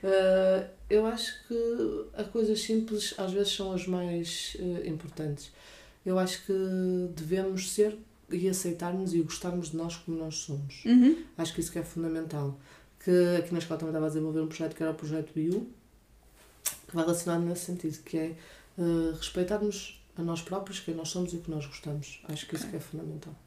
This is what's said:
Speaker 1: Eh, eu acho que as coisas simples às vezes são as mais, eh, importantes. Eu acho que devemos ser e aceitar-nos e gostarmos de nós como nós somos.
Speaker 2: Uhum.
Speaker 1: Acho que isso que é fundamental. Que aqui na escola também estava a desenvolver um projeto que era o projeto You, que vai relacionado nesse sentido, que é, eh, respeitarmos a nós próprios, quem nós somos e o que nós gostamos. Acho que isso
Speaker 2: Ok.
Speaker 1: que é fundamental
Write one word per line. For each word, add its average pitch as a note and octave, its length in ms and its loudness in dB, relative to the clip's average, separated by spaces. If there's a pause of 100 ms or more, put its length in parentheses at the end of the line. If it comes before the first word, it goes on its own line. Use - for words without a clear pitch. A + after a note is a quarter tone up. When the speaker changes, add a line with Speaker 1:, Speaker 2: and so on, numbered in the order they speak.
Speaker 1:
Eh, F#3+ 640 6 (240)
eu G#3+ 160 6
acho A3+ 260 -2 (140)
que A#3 680 0
as G#3+ 140 -4
coisas A3 320 2
simples A3 580 0
às F#3+ 140 -2
vezes G3 200 2
são F#3+ 200 -2
as F3+ 140 -2
mais, F3 720 -2
eh, F3 300 -4
importantes. D#3 640 -6 (520)
Eu F#3 140 2
acho F#3 260 0
que - 80 0 (640)
devemos F#3 560 -2
ser G#3+ 260 4 (340)
e F3+ 180 2
aceitar-nos F3 680 -2
e E3+ 80 6
gostarmos F3 480 -4
de D#3 60 -4
nós E3 200 -4
como E3 220 -6
nós D#3+ 180 -6
somos. C#3+ 480 -6
Speaker 2:
Uhum. B3 320 10 (220)
Speaker 1:
Acho E3 160 -4
que E3+ 60 -4
isso D#3+ 100 -2
que - 80 -6
é E3 60 -2
fundamental. D#3+ 720 -4 (460)
Que F3+ 340 6
aqui E3+ 140 0
na E3+ 60 2
escola D#3+ 200 -4
também D#3+ 140 -4
estava D#3 140 2
a - 20 2
desenvolver D#3 320 0
um D#3+ 80 0
projeto D#3+ 260 -4
que - 80 -4
era D#3+ 80 0
o D#3 40 -2
projeto D#3 440 -4
You, F3+ 300 0 (1200)
que - 60 -14
vai E3 100 2
relacionado E3+ 400 2
nesse E3+ 220 -2
sentido, D#3+ 360 -4
que - 160 -6
é, D#3+ 160 -2 (440)
eh, E3 380 2
respeitarmos F#3+ 840 -2 (140)
a E3+ 60 -4
nós E3 200 -2
próprios, F#3+ 380 -6
quem E3 140 -4
nós E3 160 -6
somos F3+ 220 -2
e F3 40 -6
o E3+ 40 -4
que E3 100 -8
nós D3+ 140 -2
gostamos. D3 640 -8
Acho D3+ 200 -6
que E3+ 80 -8
isso - 100 -6
Speaker 2:
Ok. - 40 -10
Speaker 1:
que F3 60 -8
é - 40 -6
fundamental D#3 540 -10 (120)